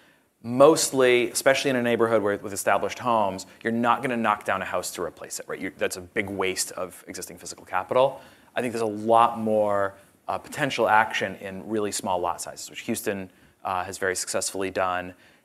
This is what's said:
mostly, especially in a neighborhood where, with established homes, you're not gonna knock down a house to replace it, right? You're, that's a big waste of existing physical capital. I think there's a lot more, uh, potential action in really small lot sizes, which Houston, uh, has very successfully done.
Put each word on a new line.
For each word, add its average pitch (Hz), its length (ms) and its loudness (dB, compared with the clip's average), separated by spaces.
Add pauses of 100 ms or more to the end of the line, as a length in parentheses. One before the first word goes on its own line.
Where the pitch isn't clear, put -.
(440)
mostly, 127 880 6
especially 135 380 2
in 131 80 2
a 120 40 0
neighborhood 117 400 2
where, 101 160 0
with 101 140 -12
established 98 480 0
homes, 107 460 0 (180)
you're 117 80 0
not 117 300 2
gonna 127 160 -2
knock 107 260 0
down 98 180 0
a 90 40 -6
house 90 260 -4
to - 100 -10
replace - 380 -8
it, - 80 -14
right? - 120 -8
You're, 95 180 -6
that's 101 180 -2
a 95 60 -10
big 95 280 -6
waste 95 440 -2
of - 340 -10
existing 87 300 -12
physical 90 260 -16
capital. 123 560 0 (340)
I - 80 -4
think 123 120 -4
there's 113 80 -4
a 117 40 0
lot 110 540 4
more, 104 540 2 (340)
uh, 95 100 -4
potential 131 520 -2
action 107 460 2
in 95 340 -12
really 104 220 -2
small 95 280 -2
lot 85 220 -4
sizes, - 280 -12
which - 120 -14
Houston, 101 480 -4 (340)
uh, 92 220 -2
has 95 120 -10
very 92 180 0
successfully 95 560 -4
done. 90 420 -2 (320)